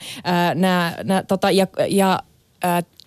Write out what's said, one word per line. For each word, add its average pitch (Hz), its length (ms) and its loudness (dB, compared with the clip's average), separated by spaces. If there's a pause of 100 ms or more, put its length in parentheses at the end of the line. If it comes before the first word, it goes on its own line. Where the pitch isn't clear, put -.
(240)
ää, 175 320 0
nämä, 180 480 0
nämä, 190 200 0
tota, 196 280 0
ja, 190 160 2 (200)
ja, 190 320 2 (440)
ää, 175 200 0 (240)